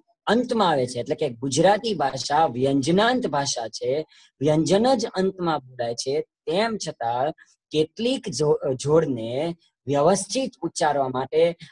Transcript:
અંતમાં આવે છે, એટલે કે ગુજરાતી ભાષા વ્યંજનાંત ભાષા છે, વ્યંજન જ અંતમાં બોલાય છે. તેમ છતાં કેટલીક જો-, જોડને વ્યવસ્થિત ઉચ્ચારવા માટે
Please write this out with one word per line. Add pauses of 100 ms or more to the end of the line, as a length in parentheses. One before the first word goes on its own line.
(260)
અંતમાં
આવે
છે,
એટલે
કે
ગુજરાતી
ભાષા
વ્યંજનાંત
ભાષા
છે, (360)
વ્યંજન
જ
અંતમાં
બોલાય
છે. (320)
તેમ
છતાં (400)
કેટલીક
જો-, (140)
જોડને (320)
વ્યવસ્થિત (100)
ઉચ્ચારવા
માટે (160)